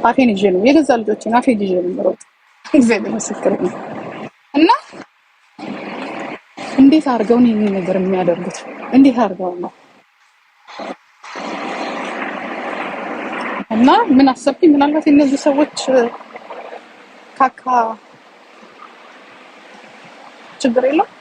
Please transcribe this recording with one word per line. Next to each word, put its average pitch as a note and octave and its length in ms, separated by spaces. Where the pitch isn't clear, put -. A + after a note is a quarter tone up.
አፌን A#3+ 260
ይዤ G3 200
ነው F#3 140
የገዛ C#4+ 320
ልጆቼን G#3+ 400
አፌን A#3+ 240
ይዤ G3 140
ነው F3+ 120
የምሮጥ። - 340
እግዚአብሔር A3+ 460
ምስክር G#3 440
ነው። F3+ 180
እና D#4+ 160
እንዴት C#4 300
አድርገው A#3 320
ነው B3 100
ይሄን G#3 240
ነገር F#3 220
የሚያደርጉት? F3+ 600
እንዴት C4 280
አድርገው F#3 360
ነው? F3+ 160
እና A#3 180
ምን C#4 200
አሰብኩኝ፣ C4+ 420
ምናልባት D4 360
የእነዚህ C#4+ 340
ሰዎች C#4+ 380
ካካ - 280
ችግር B3 260
የለም። D4+ 240